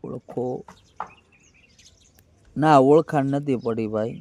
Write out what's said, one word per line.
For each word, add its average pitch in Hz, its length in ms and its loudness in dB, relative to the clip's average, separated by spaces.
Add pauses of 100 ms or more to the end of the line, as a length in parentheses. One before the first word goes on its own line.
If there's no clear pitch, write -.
ઓળખો? 123 400 -10 (2250)
ના, 156 140 6 (140)
ઓળખાણ 147 480 2
નથી 139 260 -4
પડી 113 300 -4
ભાઈ. 110 260 -4